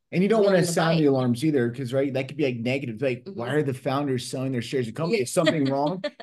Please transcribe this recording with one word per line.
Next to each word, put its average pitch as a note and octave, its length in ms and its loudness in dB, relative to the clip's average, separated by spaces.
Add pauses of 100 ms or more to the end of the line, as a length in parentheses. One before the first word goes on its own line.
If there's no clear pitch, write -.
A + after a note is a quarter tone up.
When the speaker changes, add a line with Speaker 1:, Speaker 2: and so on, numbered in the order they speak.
(120)
Speaker 1:
And F3 120 2
you G3+ 60 2
don't A3 140 4
wanna G3 80 4
Speaker 2:
willing F3+ 160 4
to E3+ 40 -4
Speaker 1:
sound E3 240 2
Speaker 2:
buy D#3+ 60 2
Speaker 1:
the D3+ 40 4
Speaker 2:
it. C#3+ 40 6
Speaker 1:
alarms B2+ 340 2
either, C#3 280 2
'cause, B2 200 -8
right, C3+ 220 0
that C3 140 -2
could C#3 100 -12
be, D3+ 80 2
like, B2+ 120 -2
negative. A#2+ 440 -4
Like, B2+ 240 -2
Speaker 2:
Mm-hmm. G2 140 -10
Speaker 1:
"Why A#2 100 -6
are D3 140 0
the C3+ 100 -2
founders C3 540 -2
selling C3+ 240 -4
their B2 100 -2
shares B2 260 -2
of A2 60 -10
the - 40 -10
company? F3 200 -2
Speaker 2:
Yeah. B2+ 60 -2
Speaker 1:
Is B2 100 -6
something E3+ 340 2
wrong?" D3 360 0
Speaker 2:
<laughs> D4 200 -8